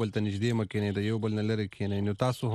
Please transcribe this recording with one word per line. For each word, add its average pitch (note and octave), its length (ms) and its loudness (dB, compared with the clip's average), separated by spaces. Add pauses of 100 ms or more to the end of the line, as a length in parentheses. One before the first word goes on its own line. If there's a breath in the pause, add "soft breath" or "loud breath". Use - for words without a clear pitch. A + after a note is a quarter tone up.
بل G#2+ 80 0
ته G#2+ 100 -2
نږدې G#2 320 0
مه A2+ 120 2
کښېنئ، G2+ 300 0
د G2+ 40 0
یو G#2+ 200 0
بل G#2+ 160 0
نه G#2+ 80 0
لرې G#2+ 300 0
کښېنئ. G2+ 360 -2
نو G#2 40 0
تاسو B2+ 420 0